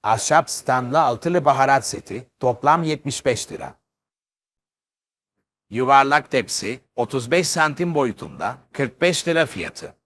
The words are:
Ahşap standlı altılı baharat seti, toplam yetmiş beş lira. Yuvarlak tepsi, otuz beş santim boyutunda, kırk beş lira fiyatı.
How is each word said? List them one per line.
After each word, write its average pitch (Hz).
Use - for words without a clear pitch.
Ahşap 113
standlı 127
altılı 156
baharat 135
seti, -
toplam 143
yetmiş 151
beş 117
lira. -
Yuvarlak 135
tepsi, 113
otuz 120
beş 170
santim 160
boyutunda, 104
kırk -
beş 170
lira 160
fiyatı. -